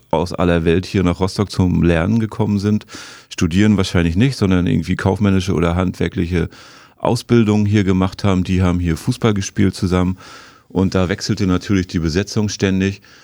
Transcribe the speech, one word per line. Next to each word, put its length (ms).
aus 220
aller 320
Welt 200
hier 180
nach 160
Rostock 320
zum 320
Lernen 360
gekommen 400
sind. 260
Studieren 480
wahrscheinlich 380
nicht, 200
sondern 320
irgendwie 280
kaufmännische 580
oder 220
handwerkliche 760
Ausbildungen 680
hier 180
gemacht 400
haben. 200
Die 180
haben 180
hier 180
Fußball 360
gespielt 420
zusammen. 420
Und 280
da 120
wechselte 400
natürlich 400
die 120
Besetzung 500
ständig. 520